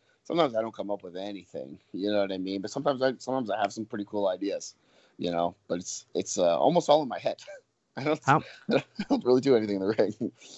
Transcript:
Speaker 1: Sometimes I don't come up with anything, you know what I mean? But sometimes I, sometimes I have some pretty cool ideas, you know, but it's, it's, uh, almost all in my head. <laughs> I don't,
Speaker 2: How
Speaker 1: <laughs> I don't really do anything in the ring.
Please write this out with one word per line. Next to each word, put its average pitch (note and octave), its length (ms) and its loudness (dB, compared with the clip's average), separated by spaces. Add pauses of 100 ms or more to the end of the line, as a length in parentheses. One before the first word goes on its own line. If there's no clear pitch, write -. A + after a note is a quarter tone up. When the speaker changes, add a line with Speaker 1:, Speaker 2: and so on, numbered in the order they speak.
(240)
Speaker 1:
Sometimes D3+ 300 0
I A2 80 2
don't A2 120 -6
come G2+ 160 -6
up G2+ 120 -6
with F2 140 -14
anything, F2 640 -10 (140)
you G2+ 180 -2
know G#2 100 2
what G2 120 0
I F#2 60 -4
mean? F#2+ 220 -4
But G#2 100 -6
sometimes C3+ 320 -2
I, C3 160 2
sometimes B2+ 320 -4
I G#2+ 100 -2
have G2+ 120 0
some A2+ 120 -8
pretty G#2 240 -8
cool G2+ 200 0
ideas, F#2 460 -4 (440)
you F2 120 -2
know, E2+ 240 0 (140)
but F2+ 100 -2
it's, - 360 -12
it's, - 240 -2
uh, E2+ 200 4
almost D3+ 300 2
all D3+ 140 6
in C3 60 -6
my F#2+ 100 -8
head. - 240 -4 (260)
<laughs> - 280 -20
I B2 80 -6
don't, D3+ 200 0
Speaker 2:
How C#3+ 180 6 (140)
Speaker 1:
<laughs> - 160 -6
I C#3 100 4 (260)
don't C4+ 160 0
really B2+ 180 6
do C3+ 140 6
anything G#2 200 0
in F#2+ 60 -2
the G#2 160 0
ring. G#2+ 340 0 (260)